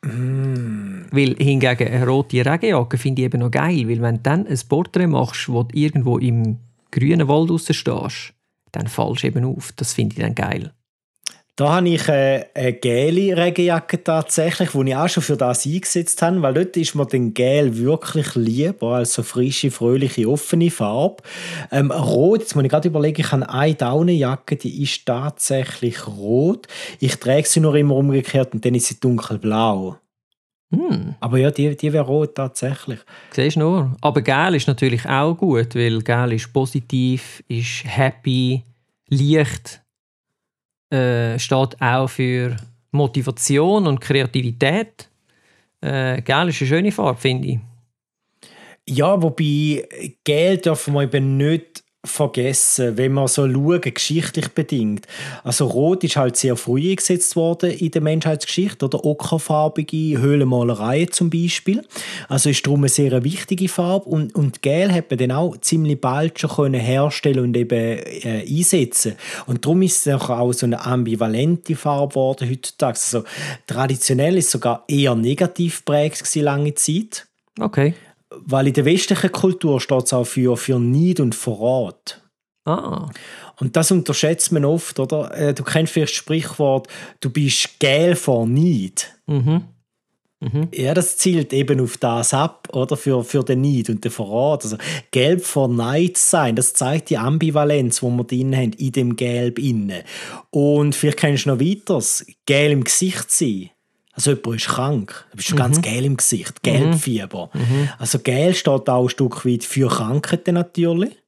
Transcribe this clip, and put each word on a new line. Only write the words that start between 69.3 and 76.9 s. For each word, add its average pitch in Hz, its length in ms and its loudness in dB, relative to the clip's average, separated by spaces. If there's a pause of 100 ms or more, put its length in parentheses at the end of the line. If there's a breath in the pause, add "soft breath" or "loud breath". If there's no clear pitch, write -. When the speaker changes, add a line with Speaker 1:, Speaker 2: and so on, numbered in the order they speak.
Speaker 1:
Und 123 200 -4
darum 175 160 4
ist - 240 0
es 139 80 2
auch 123 400 0
so 127 100 -2
eine 117 180 0
ambivalente 120 920 0
Farbe 143 380 -2
geworden 131 340 0
heutzutage. 127 500 -2
Also 117 260 -2 (420 loud breath)
traditionell 135 720 0
ist 165 80 2
es - 60 -2
sogar 120 360 -2
eher 139 260 2
negativ 165 680 0
geprägt 147 360 0
gewesen, - 240 -2
lange 143 300 0
Zeit. - 520 -4 (340)